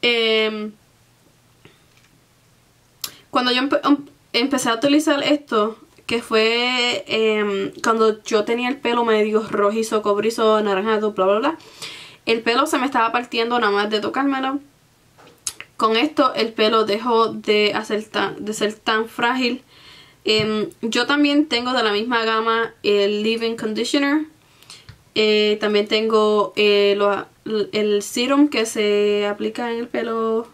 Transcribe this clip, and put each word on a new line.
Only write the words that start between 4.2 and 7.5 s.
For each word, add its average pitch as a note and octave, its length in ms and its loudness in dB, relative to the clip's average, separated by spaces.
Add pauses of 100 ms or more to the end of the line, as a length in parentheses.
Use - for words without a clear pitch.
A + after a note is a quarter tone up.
empecé B3+ 360 0
a A#3 60 2
utilizar C#4+ 480 2
esto, A3+ 560 0 (280)
que A#3 140 -2
fue, A#3+ 880 0
em, G#3 640 0 (140)